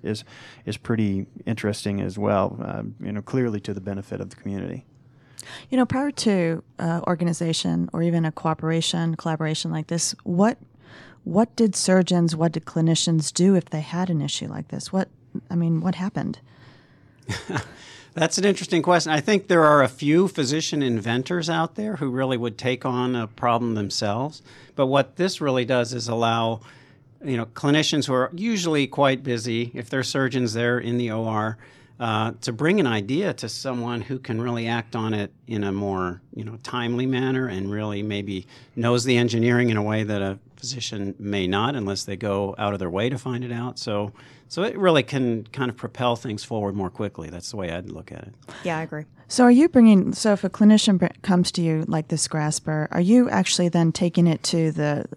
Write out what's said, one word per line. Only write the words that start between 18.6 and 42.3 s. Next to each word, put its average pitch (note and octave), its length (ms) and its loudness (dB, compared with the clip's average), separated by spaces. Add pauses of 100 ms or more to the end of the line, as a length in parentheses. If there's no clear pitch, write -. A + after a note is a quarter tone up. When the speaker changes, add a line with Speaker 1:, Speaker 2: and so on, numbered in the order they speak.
Speaker 3:
question. E3+ 300 4
I D3+ 80 2
think G3 260 2
there E3+ 160 6
are D3 220 8
a B2+ 40 4
few D3+ 380 2
physician D3+ 560 -2
inventors B2+ 640 -2
out E3 280 -2
there G#3+ 180 -6
who C#3 160 -4
really C3 260 0
would A#2 220 -4
take B2+ 260 -2
on B2+ 300 -2
a A2+ 140 -4
problem A#2 480 0
themselves. G#2+ 640 -4 (320)
But C3+ 140 0
what C3+ 260 2
this F3+ 260 -2
really C3 240 0
does A#2+ 300 0
is A#2 140 -8
allow, A2+ 520 0 (640)
you C3 120 -4
know, A2+ 100 -4
clinicians D3 600 0
who C3+ 80 0
are B2+ 200 2
usually E3+ 540 0
quite C3+ 340 2
busy, A#2+ 520 -4
if A#2+ 160 -12
they're C3+ 120 0
surgeons, B2+ 520 0
they're A#2+ 260 0
in A#2+ 180 -4
the A#2 140 -2
O A2+ 120 -4
R, A2 320 -2 (440)
uh, A2+ 400 -2
to B2+ 120 -6
bring D#3+ 280 2
an D3 60 2
idea B2 480 -2
to A#2 140 -10
someone A#2+ 520 -6
who C3 180 -8
can A#2 220 -6
really A#2 260 -4
act A#2 300 -4
on A2 180 -2
it G2+ 180 -4 (140)
in G#2+ 160 -4
a G2+ 80 -2
more, F#2+ 500 -2 (140)
you G#2+ 80 -10
know, A2 220 -12
timely A#2+ 420 -4
manner C3 400 0
and G2 240 -6
really G#2 320 -4
maybe G2+ 420 -6 (300)
knows A#2+ 300 0
the B2+ 120 2
engineering A#2+ 540 2
in A2 60 0
a G#2 60 0
way G#2+ 200 -2
that G#2 180 -2
a F#2+ 160 -4 (200)
physician A2 640 -8
may G2+ 280 -2
not G#2+ 300 0
unless G2 280 -4
they G2 120 -8
go G2+ 420 -4